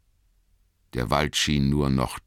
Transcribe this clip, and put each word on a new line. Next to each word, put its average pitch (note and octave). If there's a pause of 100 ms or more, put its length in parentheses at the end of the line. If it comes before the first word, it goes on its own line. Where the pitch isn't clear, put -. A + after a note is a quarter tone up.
(960)
Der B1
Wald D2
schien C#2
nur C#2+
noch C2+